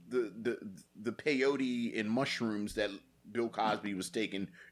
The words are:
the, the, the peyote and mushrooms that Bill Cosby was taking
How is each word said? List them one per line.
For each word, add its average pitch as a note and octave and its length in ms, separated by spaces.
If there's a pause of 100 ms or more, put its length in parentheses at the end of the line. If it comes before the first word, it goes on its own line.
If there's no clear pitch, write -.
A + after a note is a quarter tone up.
the, A#2 320
the, G#2+ 300 (280)
the G#2+ 120
peyote C3 880
and G#2+ 100
mushrooms A2 640
that G#2 160 (420)
Bill A#2 160
Cosby G#2+ 460
was F#2 160
taking G2 380 (240)